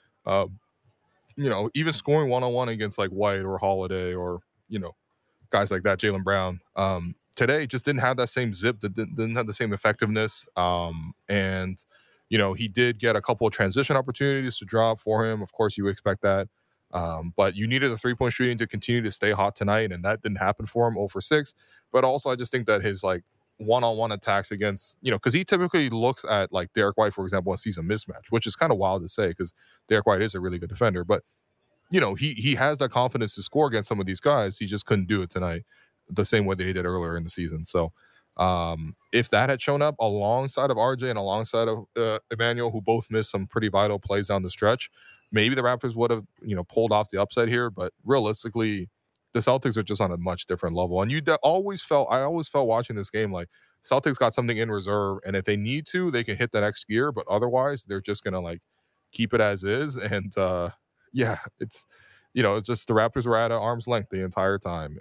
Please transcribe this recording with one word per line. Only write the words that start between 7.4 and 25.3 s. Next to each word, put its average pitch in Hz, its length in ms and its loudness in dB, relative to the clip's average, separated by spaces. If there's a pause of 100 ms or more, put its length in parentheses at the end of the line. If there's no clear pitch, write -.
just 123 180 -6
didn't 139 160 0
have 127 180 2
that 120 100 2
same 120 260 -2
zip, 107 260 0
that 98 140 -4
didn't, 110 220 -6
didn't 113 180 -2
have 117 140 -2
the 104 40 -8
same 107 200 -2
effectiveness. 107 760 0 (100)
Um, 85 560 -2 (160)
and, 95 560 -2 (440)
you 113 100 2
know, 98 160 2
he 107 140 -4
did 120 320 2
get 117 160 4
a 101 40 0
couple 113 280 2
of 101 40 -2
transition 131 440 0
opportunities 131 640 -2
to 110 60 -14
drop 113 360 2
for 110 260 0
him. 110 160 -2
Of 92 100 -12
course, 107 240 0
you 98 120 0
expect 98 340 -2
that. 98 260 2 (440)
Um, 85 440 -4
but 98 200 4
you 107 100 -2
needed 131 240 2
the 113 60 -4
three-point 123 360 0
shooting 123 260 0
to 110 100 -2
continue 120 340 -2
to 107 80 -2
stay 104 220 0
hot 101 240 2
tonight, 107 340 0
and 87 140 -8
that 107 180 0
didn't 101 160 -4
happen 104 280 0
for 117 200 0
him, 117 100 0
oh 98 120 -2
for 95 120 -6
six. 151 340 0 (380)
But 131 120 4
also, 135 260 0
I 127 60 0
just 120 160 -8
think 123 140 -2
that 107 140 4
his, 101 220 -2
like, 92 220 0 (320)
one-on-one 113 560 2
attacks 98 400 -2
against, 101 500 -4
you 131 80 0
know, 107 80 2
'cause 120 160 0